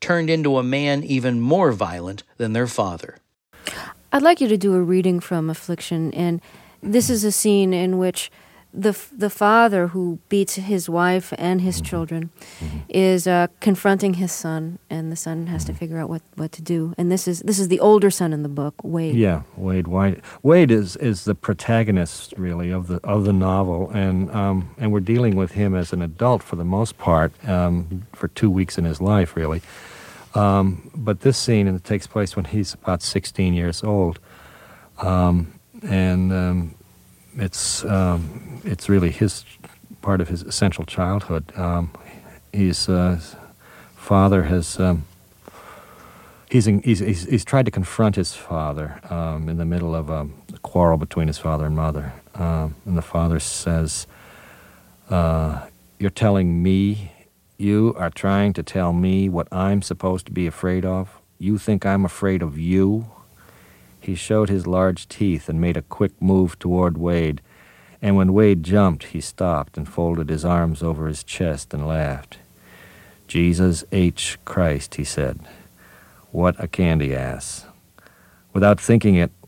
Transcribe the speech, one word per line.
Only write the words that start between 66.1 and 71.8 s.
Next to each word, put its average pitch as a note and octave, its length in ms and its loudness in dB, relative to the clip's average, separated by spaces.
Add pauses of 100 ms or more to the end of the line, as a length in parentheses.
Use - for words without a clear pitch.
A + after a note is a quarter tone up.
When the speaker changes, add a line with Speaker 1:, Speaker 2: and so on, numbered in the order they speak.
Speaker 3:
move F#2 380 2
toward F2+ 400 0
Wade. E2 420 -2 (640)
And G2 140 2
when F#2+ 180 4
Wade G2+ 280 6
jumped, F2+ 420 2
he - 180 -10
stopped E2 560 -4
and D2 100 -8
folded E2 400 -2
his D#2 160 -4
arms E2+ 380 0
over D#2 240 -4
his D#2 180 -8
chest - 480 -6
and D2+ 160 -4